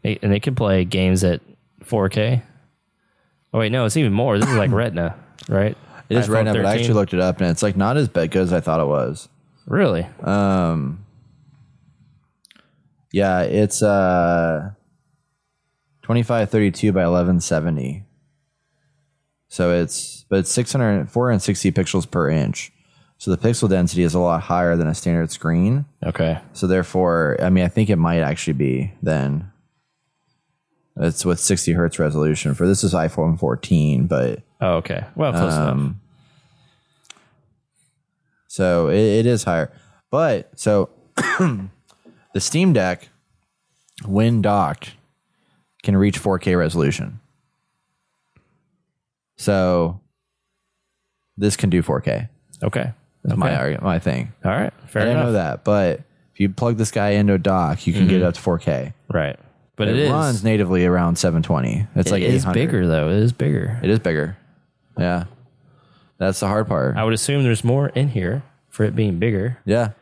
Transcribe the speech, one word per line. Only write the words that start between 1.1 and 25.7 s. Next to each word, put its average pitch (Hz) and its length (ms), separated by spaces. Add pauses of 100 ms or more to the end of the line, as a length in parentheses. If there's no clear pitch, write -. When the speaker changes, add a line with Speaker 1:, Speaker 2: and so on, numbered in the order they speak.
Speaker 1:
at 87 160 (440)
four 101 240
K. 113 340 (1120)
Oh, 113 60
wait, 107 100
no, 123 140
it's 110 120
even 127 160
more. 110 260
This 123 120
is, 123 60
like, 101 140
<clears throat> - 20
Retina, 87 420 (340)
right? 101 280 (320)
Speaker 2:
It 113 100
is 110 100
Speaker 1:
iPhone 110 40
Speaker 2:
Retina, 110 220
but 110 60
I - 40
Speaker 1:
thirteen. 110 160
Speaker 2:
actually 117 140
looked 98 200
it 90 60
up, 92 200
and 90 100
it's, 82 120
like, 101 140
not 104 200
as 143 120
bad, 82 240
good 92 100
as 90 100
I 87 80
thought 80 200
it 73 80
was. 71 400 (380)
Speaker 1:
Really? 107 380 (180)
Speaker 2:
Um, 90 800 (2000)
yeah, 95 300
it's, 101 400
uh, 87 880 (1300)
twenty-five 117 480
thirty-two 104 420
by 90 120
eleven 87 360
seventy. 78 640 (1500)
So 87 240
it's, - 560
but 98 120
it's 87 100
six - 220
hundred, 107 380
four 123 200
hundred 101 100
sixty 95 320
pixels 92 380
per 82 200
inch. 71 420 (460)
So - 120
the 87 60
pixel 117 320
density 90 340
is 82 120
a 90 40
lot 85 240
higher 87 340
than 82 120
a 80 60
standard 85 360
screen. 95 540 (200)